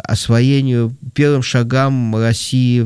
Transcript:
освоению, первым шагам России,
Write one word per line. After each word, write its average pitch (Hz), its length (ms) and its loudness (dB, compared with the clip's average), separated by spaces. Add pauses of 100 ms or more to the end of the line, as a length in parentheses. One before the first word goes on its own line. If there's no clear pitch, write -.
освоению, 123 880 0 (200)
первым 147 280 2
шагам 127 760 0
России, 123 680 0